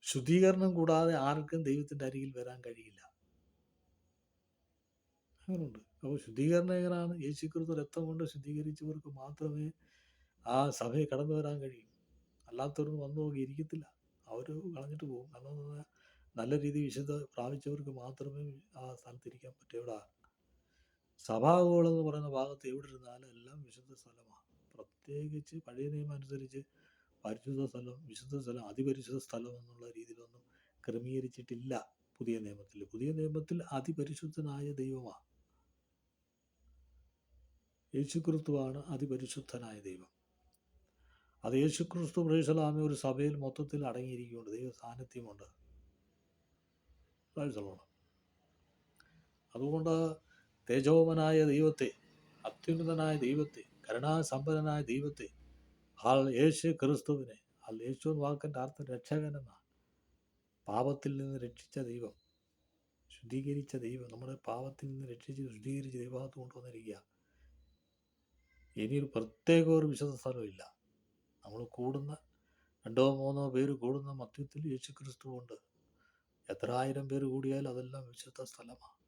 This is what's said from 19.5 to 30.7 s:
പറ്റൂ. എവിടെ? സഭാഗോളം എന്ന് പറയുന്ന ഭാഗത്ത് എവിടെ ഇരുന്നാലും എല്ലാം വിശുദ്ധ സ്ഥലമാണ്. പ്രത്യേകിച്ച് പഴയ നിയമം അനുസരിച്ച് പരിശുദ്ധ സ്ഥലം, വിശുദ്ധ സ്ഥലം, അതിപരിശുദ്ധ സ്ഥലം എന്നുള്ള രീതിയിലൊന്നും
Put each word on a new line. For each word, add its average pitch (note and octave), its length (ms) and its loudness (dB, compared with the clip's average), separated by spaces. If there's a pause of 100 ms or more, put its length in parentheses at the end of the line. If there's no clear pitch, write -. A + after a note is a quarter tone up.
പറ്റൂ. - 260 -12
എവിടെ? A#2 200 -6 (1300)
സഭാഗോളം E3+ 680 6
എന്ന് E3 120 4
പറയുന്ന D3 260 -2
ഭാഗത്ത് C#3 400 -4
എവിടെ C#3 200 -6
ഇരുന്നാലും B2+ 420 -18
എല്ലാം B2 320 -18
വിശുദ്ധ B2+ 300 -20
സ്ഥലമാണ്. A#2 560 -20 (260)
പ്രത്യേകിച്ച് D3 840 -10 (100)
പഴയ B2+ 220 -6
നിയമം D3 240 -4
അനുസരിച്ച് C3+ 480 -10 (640)
പരിശുദ്ധ C3+ 400 -2
സ്ഥലം, B2 420 -8
വിശുദ്ധ B2 320 -10
സ്ഥലം, A#2+ 280 -6
അതിപരിശുദ്ധ C3 520 -2
സ്ഥലം A#2+ 380 -8
എന്നുള്ള A#2+ 340 -18
രീതിയിലൊന്നും A2+ 520 -18 (420)